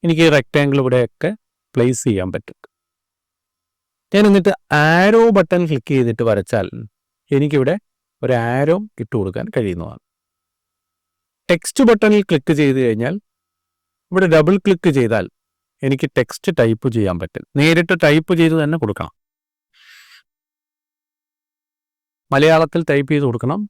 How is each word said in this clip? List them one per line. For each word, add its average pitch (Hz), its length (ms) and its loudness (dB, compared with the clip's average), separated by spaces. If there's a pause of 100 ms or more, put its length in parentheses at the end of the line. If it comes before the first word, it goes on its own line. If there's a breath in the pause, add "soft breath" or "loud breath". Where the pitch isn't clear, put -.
എനിക്ക് 165 220 0
ഈ - 80 6
റെക്റ്റാങ്കിൾ 143 480 0
ഇവിടെയൊക്കെ 127 480 -2 (440)
പ്ലേസ് 123 340 0
ചെയ്യാൻ 95 260 -2
പറ്റും. - 240 -12 (1500)
ഞാൻ 208 160 4
എന്നിട്ട് 196 240 2 (280)
ആരോ 185 420 4 (140)
ബട്ടൺ 180 320 0
ക്ലിക്ക് 147 280 -4
ചെയ്തിട്ട് 120 320 0
വരച്ചാൽ 101 380 -2 (680)
എനിക്കിവിടെ 143 380 0 (500)
ഒരു 127 100 0 (180)
ആരോ 143 240 2 (260)
ഇട്ട് 113 120 -12
കൊടുക്കാൻ 95 320 -6 (100)
കഴിയുന്നതാണ്. 87 460 -6 (1500)
ടെക്സ്റ്റ് - 380 -2
ബട്ടണിൽ 208 420 2
ക്ലിക്ക് 160 300 0
ചെയ്ത് 135 240 2
കഴിഞ്ഞാൽ 117 300 -2 (960)
ഇവിടെ 185 140 0 (100)
ഡബിൾ 156 180 2 (120)
ക്ലിക്ക് 180 320 0
ചെയ്താൽ 110 280 0 (600)
എനിക്ക് 135 220 -2 (100)
ടെക്സ്റ്റ് - 320 -4 (100)
ടൈപ്പ് 113 360 0
ചെയ്യാൻ 95 260 -2
പറ്റും. - 220 -14 (160)
നേരിട്ട് 165 340 2 (120)
ടൈപ്പ് 156 340 2
ചെയ്ത് 165 220 2
തന്നെ 151 200 -2
കൊടുക്കണം. 104 320 -8 (3250 soft breath)
മലയാളത്തിൽ 160 460 2 (100)
ടൈപ്പ് 139 220 0
ചെയ്ത് 143 160 0
കൊടുക്കണം. 123 420 -4